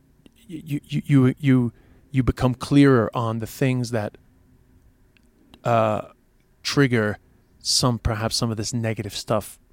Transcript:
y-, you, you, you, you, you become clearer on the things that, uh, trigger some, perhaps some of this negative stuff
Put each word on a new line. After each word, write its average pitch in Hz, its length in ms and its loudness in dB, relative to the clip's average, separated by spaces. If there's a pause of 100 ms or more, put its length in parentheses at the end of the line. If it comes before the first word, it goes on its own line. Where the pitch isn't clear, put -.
(500)
y-, 160 160 -14
you, 143 200 -6
you, - 200 -6
you, 131 340 4
you, 127 340 2 (380)
you 127 120 0
become 127 320 0
clearer 139 600 4
on 113 240 -4
the 110 80 -8
things 127 440 -2
that, 107 260 -4 (1500)
uh, 110 380 0 (640)
trigger 117 540 0 (420)
some, 123 400 0
perhaps 110 360 -4
some 117 160 -2
of 107 60 -6
this 110 160 -8
negative 113 420 -6
stuff - 440 -4 (140)